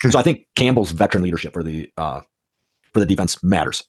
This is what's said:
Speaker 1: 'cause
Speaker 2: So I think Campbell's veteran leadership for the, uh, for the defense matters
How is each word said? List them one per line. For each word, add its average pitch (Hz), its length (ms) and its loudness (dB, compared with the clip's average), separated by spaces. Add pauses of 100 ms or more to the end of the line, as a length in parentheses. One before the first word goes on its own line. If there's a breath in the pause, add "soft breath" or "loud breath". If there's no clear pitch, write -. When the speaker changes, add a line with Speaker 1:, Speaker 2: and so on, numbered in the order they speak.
Speaker 1:
'cause 127 120 4
Speaker 2:
So 139 60 4
I 120 40 2
think 156 240 0 (100)
Campbell's 117 360 2
veteran 95 300 0
leadership 85 300 -4
for 87 100 -6
the, 80 360 -8
uh, 71 240 -6 (720)
for 110 60 4
the 101 60 2
defense 95 380 -2
matters 87 440 0